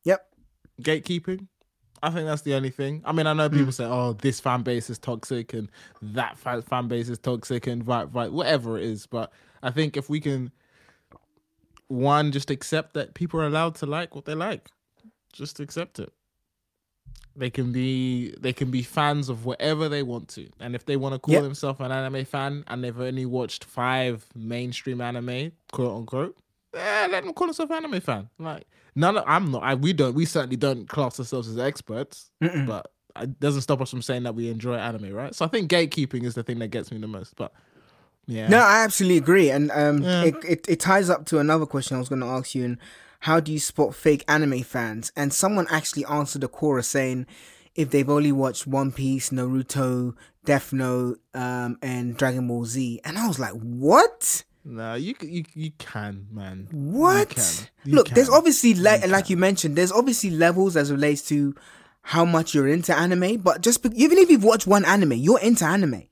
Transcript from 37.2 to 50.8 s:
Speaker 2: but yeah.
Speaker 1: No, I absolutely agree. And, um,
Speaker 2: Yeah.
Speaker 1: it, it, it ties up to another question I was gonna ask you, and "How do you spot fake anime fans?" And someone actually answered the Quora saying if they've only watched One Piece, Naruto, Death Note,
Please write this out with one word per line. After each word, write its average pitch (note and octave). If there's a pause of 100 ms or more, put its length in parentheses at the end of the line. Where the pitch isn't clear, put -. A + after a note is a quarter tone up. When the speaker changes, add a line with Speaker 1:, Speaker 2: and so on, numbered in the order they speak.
Speaker 2:
but - (760)
yeah. A2
Speaker 1:
No, -
I A3
absolutely F#3+
agree. D#3+
And, C#3+
um, D3
Speaker 2:
Yeah. F3
Speaker 1:
it, D#3 (120)
it, E3+
it E3
ties F#3+
up D#3+
to D#3+
another D#3
question C#3
I -
was B2+
gonna C3
ask B2+
you, B2+
and A#2+ (460)
"How D#3+
do D3+
you D#3
spot -
fake D3+
anime C#3+
fans?" A2+
And C#3+
someone F#3+
actually D3
answered D3
the C3
Quora C#3
saying C3 (500)
if D3+
they've C#3
only D3
watched C3+
One C3+
Piece, C3+
Naruto, B2+ (320)
Death C#3+
Note, B2+ (140)